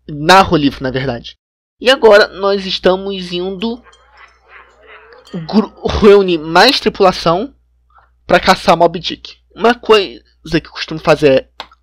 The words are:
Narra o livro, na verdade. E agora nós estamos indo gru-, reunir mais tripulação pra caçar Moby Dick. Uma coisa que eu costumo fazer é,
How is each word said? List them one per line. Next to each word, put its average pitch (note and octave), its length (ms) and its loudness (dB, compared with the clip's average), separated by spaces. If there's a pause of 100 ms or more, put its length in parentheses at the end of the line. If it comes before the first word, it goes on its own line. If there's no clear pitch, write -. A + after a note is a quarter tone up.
Narra E3+ 440 2
o E3+ 40 2
livro, C#3 280 -2
na B2+ 80 -6
verdade. B2+ 420 -8 (460)
E A3+ 100 0
agora A3 380 4
nós G3 360 -4
estamos F#3 680 -4
indo F#3+ 500 -6 (1700)
gru-, G3 260 -8 (260)
reunir G3 380 4
mais F3+ 400 2
tripulação F#3 760 -2 (720)
pra - 140 2
caçar F3+ 380 2
Moby E3+ 240 0
Dick. - 360 -12 (160)
Uma A3 220 0
coisa G3+ 480 0 (220)
que D#3+ 240 -4
eu - 40 -20
costumo - 280 -12
fazer D3+ 320 2
é, - 240 -2 (260)